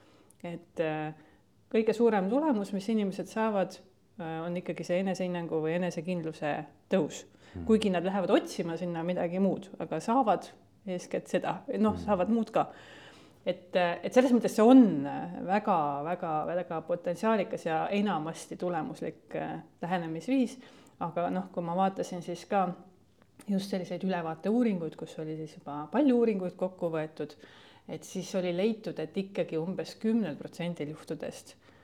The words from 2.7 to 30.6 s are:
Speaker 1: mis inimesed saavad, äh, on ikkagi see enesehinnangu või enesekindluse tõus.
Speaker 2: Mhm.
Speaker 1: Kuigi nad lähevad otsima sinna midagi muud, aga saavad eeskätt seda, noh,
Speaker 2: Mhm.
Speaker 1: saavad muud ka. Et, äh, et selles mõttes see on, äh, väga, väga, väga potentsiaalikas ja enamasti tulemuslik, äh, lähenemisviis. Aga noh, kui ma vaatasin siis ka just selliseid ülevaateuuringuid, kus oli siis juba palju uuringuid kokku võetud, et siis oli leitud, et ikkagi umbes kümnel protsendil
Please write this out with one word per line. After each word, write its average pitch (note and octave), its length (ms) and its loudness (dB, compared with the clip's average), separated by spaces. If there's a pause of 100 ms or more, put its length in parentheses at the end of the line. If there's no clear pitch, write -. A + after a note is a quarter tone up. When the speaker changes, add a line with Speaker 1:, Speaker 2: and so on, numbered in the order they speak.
Speaker 1:
mis F#3+ 160 -4
inimesed G3+ 380 0
saavad, G#3 480 0 (460)
äh, D#3+ 260 -6
on F3 100 -4
ikkagi F3 280 -6
see F3+ 160 0
enesehinnangu F3+ 600 -2
või D#3 160 0
enesekindluse E3+ 800 -2 (340)
tõus. F#3 360 0 (300)
Speaker 2:
Mhm. F#3+ 120 -8
Speaker 1:
Kuigi G#3+ 240 6
nad F3 140 2
lähevad F#3 260 0
otsima F#3 460 2
sinna E3+ 260 -4
midagi F3 360 -2
muud, F#3+ 280 2 (120)
aga D#3+ 220 -4
saavad A3 480 2 (380)
eeskätt F3+ 420 -6
seda, F3+ 300 0 (200)
noh, G#3+ 140 2
Speaker 2:
Mhm. F3 140 -6
Speaker 1:
saavad F#3 240 2
muud A3+ 200 0
ka. D3+ 200 0 (760)
Et, F#3 300 -4
äh, F3 260 2
et G3 120 -4
selles B3+ 180 6
mõttes G#3+ 220 4
see G#3+ 100 6
on, A3 420 10
äh, D#3 400 -8
väga, F3 580 2
väga, D#3+ 420 -2
väga F3+ 360 -4
potentsiaalikas F3+ 840 -2
ja D#3+ 240 0
enamasti F3+ 680 -2
tulemuslik, - 800 -6
äh, D#3 240 -6 (220)
lähenemisviis. F3 760 0 (420)
Aga F3 300 -2
noh, F#3 220 -4
kui F3+ 100 -4
ma E3+ 140 -4
vaatasin F#3 460 0
siis F3 240 -10
ka F#3 280 2 (720)
just G3 220 0
selliseid F3+ 340 -4
ülevaateuuringuid, F3+ 920 0
kus - 220 -12
oli D#3 180 -6
siis D#3 220 -10
juba D3 340 -8
palju B3+ 240 6
uuringuid G3 400 2
kokku F#3 340 -2
võetud, D#3 440 -4 (540)
et D#3+ 160 -10
siis F#3 300 -8
oli F3+ 220 0
leitud, G#3 420 0
et D#3 180 -6
ikkagi F#3+ 420 -4
umbes E3 380 -4
kümnel A3 400 0
protsendil E3+ 540 -6